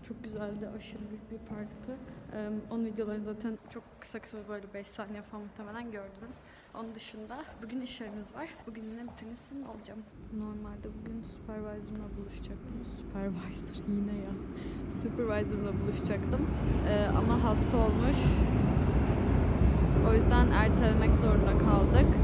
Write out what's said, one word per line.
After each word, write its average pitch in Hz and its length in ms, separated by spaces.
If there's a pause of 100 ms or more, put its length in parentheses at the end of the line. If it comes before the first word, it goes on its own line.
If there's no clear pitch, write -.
Çok - 160
güzeldi, 208 520
aşırı 214 240 (100)
büyük 214 200
bir 220 80 (100)
parktı. 214 480 (360)
Eee, 214 180 (200)
onun 233 140
videolarını 214 400
zaten 214 340 (120)
çok 226 120 (180)
kısa - 180
kısa 214 200 (100)
böyle 202 260
beş 202 120
saniye 208 360
falan 208 220
muhtemelen 214 400
gördünüz. 208 520 (380)
Onun 226 200
dışında 220 440 (240)
bugün 233 180
iş 247 200
yerimiz 208 340
var. 320 140 (180)
Bugün 226 160
yine 226 200 (100)
bütün 220 160
gün 233 60
sizinle 269 340
olacağım. 214 320 (380)
Normalde 208 500 (120)
bugün 226 220
supervisor'ımla 214 840 (100)
buluşacaktım. - 560 (240)
Supervisor 180 760 (120)
yine 202 280 (100)
ya. 190 60 (680)
Supervisor'ımla 208 800
buluşacaktım. 202 600 (460)
Eee, 208 200 (100)
ama 226 280
hasta 220 320
olmuş. 220 400 (1900)
O 226 40
yüzden 240 360
ertelemek 220 680
zorunda 208 420
kaldık. - 480 (160)